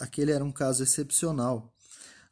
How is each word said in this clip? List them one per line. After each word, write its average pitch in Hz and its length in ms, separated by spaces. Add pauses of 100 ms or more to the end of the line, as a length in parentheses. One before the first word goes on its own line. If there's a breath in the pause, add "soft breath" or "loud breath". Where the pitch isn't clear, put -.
aquele 143 300
era 143 120
um 143 80
caso 131 300
excepcional. 135 920 (600 loud breath)